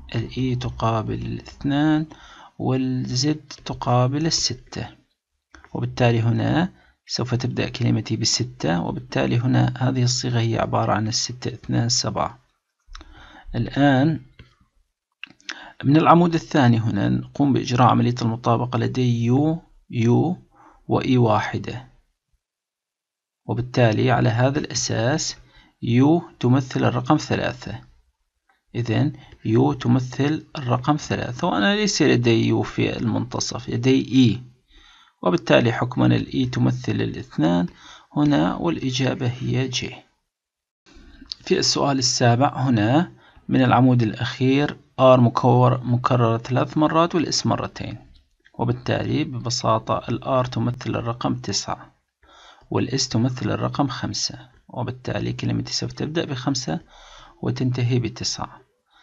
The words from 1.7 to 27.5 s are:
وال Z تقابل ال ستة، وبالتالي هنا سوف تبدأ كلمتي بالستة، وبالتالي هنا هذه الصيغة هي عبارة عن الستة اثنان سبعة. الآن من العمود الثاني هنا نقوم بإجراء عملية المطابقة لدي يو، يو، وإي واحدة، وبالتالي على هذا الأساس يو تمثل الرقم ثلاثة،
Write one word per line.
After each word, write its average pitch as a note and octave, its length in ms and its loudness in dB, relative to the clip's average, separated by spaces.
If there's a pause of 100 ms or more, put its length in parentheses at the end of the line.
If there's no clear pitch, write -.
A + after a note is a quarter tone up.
وال B2+ 480 -2
Z B2+ 220 -2 (380)
تقابل C3 600 0
ال D#3 80 -2
ستة، - 540 -6 (840)
وبالتالي A#2+ 480 2
هنا A#2 520 0 (380)
سوف B2 240 -4
تبدأ A#2+ 340 -2
كلمتي A#2 460 0
بالستة، - 680 -2
وبالتالي - 560 -2
هنا B2 400 2
هذه B2+ 260 0
الصيغة B2 360 0
هي A2+ 200 0
عبارة A2 340 0
عن A2 140 0
الستة A#2+ 460 -6
اثنان A#2 360 -2
سبعة. - 500 -4 (1160)
الآن C3+ 640 2 (1600)
من C#3 140 4
العمود E3 360 6
الثاني B2+ 460 2
هنا A2 300 0
نقوم B2+ 440 0
بإجراء A#2+ 340 2
عملية A#2 340 2
المطابقة A#2 580 -2
لدي A#2 460 0
يو، D3 360 2 (280)
يو، B2 480 2 (500)
وإي B2+ 300 0
واحدة، A2+ 680 0 (1600)
وبالتالي A#2 640 2
على B2 180 2
هذا C3 300 2
الأساس A#2 760 -4 (440)
يو C#3 420 4 (160)
تمثل C3 440 2
الرقم B2+ 340 2
ثلاثة، - 640 -6 (920)